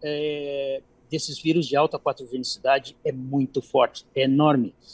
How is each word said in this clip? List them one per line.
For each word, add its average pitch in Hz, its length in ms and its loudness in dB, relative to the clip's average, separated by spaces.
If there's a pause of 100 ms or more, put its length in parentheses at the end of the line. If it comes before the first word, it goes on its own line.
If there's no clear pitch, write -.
eh, 143 800 -6 (280)
desses 156 300 -6
vírus 160 260 2
de 131 120 0
alta 151 200 2
patogenicidade 131 1080 -2
é 151 60 -2
muito 131 500 -2
forte, - 520 2
é 135 100 0
enorme. 135 520 4 (180)